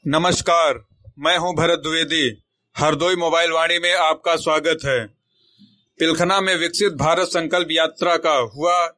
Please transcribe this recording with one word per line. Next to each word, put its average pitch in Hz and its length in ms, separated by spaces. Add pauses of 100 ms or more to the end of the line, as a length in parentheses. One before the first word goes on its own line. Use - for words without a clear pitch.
नमस्कार, 160 760 (340)
मैं 165 200
हूं 170 180
भरत 165 220
द्विवेदी। 151 640 (340)
हरदोई 156 380
मोबाइल 170 340
वाणी 165 280
में 175 160
आपका 165 420
स्वागत 156 480
है। 123 220 (920)
पिलखना 175 420
में 190 160
विकसित 170 360
भारत 160 340
संकल्प 170 440
यात्रा 165 460
का 160 160
हुआ 147 520 (140)